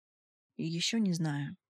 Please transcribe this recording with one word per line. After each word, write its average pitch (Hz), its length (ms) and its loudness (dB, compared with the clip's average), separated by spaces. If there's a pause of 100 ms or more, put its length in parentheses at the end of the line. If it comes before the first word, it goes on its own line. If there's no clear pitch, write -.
(580)
Ещё 165 420 0
не 190 140 4
знаю 156 440 0 (120)